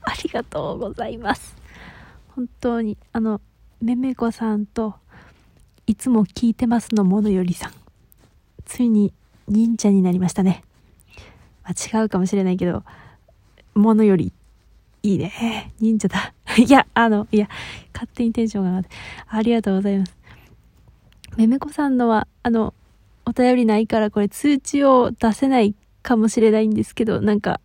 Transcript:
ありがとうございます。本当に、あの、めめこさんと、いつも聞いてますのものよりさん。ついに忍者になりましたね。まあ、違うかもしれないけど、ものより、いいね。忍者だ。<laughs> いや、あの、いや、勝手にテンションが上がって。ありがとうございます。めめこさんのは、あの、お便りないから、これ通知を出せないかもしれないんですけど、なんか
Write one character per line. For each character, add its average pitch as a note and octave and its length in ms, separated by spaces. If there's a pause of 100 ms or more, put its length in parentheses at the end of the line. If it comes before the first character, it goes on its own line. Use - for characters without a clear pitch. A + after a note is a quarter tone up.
あ - 200
り - 80
が A#3 140
と D#3 320
う - 20
ご G#3+ 140
ざ - 160
い A3+ 100
ま A#3 160
す。 - 220 (720)
本 B3 200 (120)
当 A#3 200
に、 G#3+ 160 (160)
あ A#3 80
の、 G#3+ 200 (420)
め A#3 140
め B3+ 180
こ A#3 160
さ A3 260
ん G#3 100
と、 A3 280 (920)
い G#3+ 100
つ - 120
も A3+ 160
聞 - 260
い G#3+ 40
て - 120
ま A#3 140
す - 140
の G#3 100
も F#3+ 160
の G#3+ 80
よ F#3 140
り F3 120
さ - 140
ん。 - 40 (920)
つ - 180
い A#3+ 60
に G#3 240 (360)
忍 A3+ 280
者 G#3+ 140
に G3 100
な F#3 100
り F3+ 80
ま F#3 100
し - 40
た G3+ 100
ね。 F#3 200 (1040)
ま - 80
あ、 - 280
違 A3 40
う G#3+ 40
か G3+ 100
も F#3 80
し F#3 80
れ G3 100
な F#3 80
い F3+ 40
け F#3 80
ど、 F3 200 (920)
も G#3+ 200
の A3 100
よ G3+ 120
り、 F#2 160 (680)
い G3+ 140
い - 20
ね。 G#3 640
忍 A3 180
者 G3+ 100
だ。 - 240 (140)
<laughs> - 100
い A#3 140
や、 C4+ 240
あ A#3 140
の、 G#3+ 240
い A3 40
や、 G#3 120 (440)
勝 - 180
手 - 140
に A#3 80
テ A#3 120
ン A3 40
シ G#3+ 80
ョ G3 60
ン - 20
が F3+ 60
上 F3+ 60
が F#3 40
っ - 40
て。 - 40 (400)
あ A3 140
り A#3 100
が A#3 80
と G3+ 120
う - 20
ご F#3+ 80
ざ G3+ 100
い G3 60
ま F#3+ 80
す。 - 100 (1200)
め A3+ 100
め B3 120
こ D4 100
さ D4 200
ん C4 100
の A#3+ 100
は、 A3 200 (140)
あ A#3+ 80
の、 A3+ 240 (520)
お A#3+ 60
便 B3+ 240
り B3 100
な G#3+ 120
い A3 80
か A3+ 140
ら、 G#3+ 100
こ G#3 100
れ G3+ 80
通 C#4+ 300
知 C#4+ 260
を C4 260
出 A3+ 220
せ C4+ 160
な C4 120
い G#3 140 (280)
か B3 140
も A3 120
し A3+ 120
れ A3+ 100
な G#3+ 100
い A3 80
ん G#3+ 60
で G#3+ 100
す - 100
け A#3 100
ど、 G#3+ 160
な G#3 140
ん G#3 60
か - 240